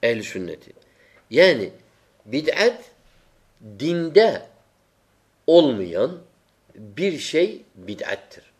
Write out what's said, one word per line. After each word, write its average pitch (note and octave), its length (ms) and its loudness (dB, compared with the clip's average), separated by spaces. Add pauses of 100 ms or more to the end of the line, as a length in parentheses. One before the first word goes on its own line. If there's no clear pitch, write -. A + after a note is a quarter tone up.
Ehli A2+ 220 -2
sünneti. F2 480 -12 (580)
Yani C3 400 4 (540)
bid'at D3+ 540 -2 (1000)
dinde E3 640 2 (1040)
olmayan B2+ 720 2 (560)
bir C3 440 -6
şey F3 440 -2 (120)
bid'attir. - 720 -12 (160)